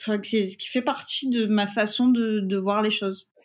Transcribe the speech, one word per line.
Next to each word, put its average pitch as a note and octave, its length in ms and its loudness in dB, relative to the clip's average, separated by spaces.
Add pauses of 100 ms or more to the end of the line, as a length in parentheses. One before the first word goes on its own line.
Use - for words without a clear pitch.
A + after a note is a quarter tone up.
enfin, G#3+ 160 0
qui, G3+ 400 -2
qui - 100 -10
fait B3+ 140 -2
partie C4+ 480 -2
de A#3 160 2
ma G#3 220 2
façon G#3+ 420 0
de, A3+ 300 2
de G3 180 -2
voir G3+ 240 0
les G#3+ 80 2
choses. G3 380 -4 (180)